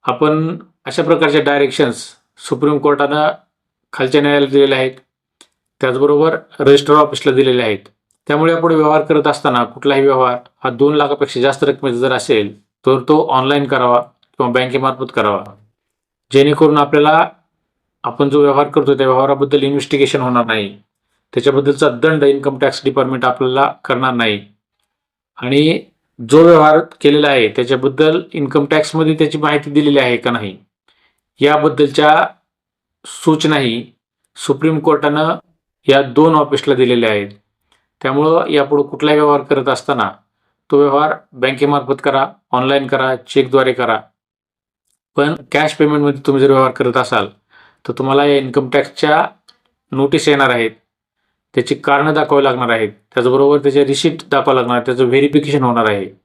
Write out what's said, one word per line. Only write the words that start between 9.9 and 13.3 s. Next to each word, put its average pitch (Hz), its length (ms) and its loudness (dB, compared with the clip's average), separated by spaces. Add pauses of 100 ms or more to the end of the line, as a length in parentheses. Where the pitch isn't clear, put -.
व्यवहार 127 360 2 (260)
हा 131 80 -2
दोन 143 240 0
लाखापेक्षा 143 460 -2
जास्त 135 220 0
रकमेचा 139 340 -2
जर 127 140 -2
असेल 110 420 -2 (320)
तर 131 220 2
तो 156 220 4
ऑनलाइन 135 380 0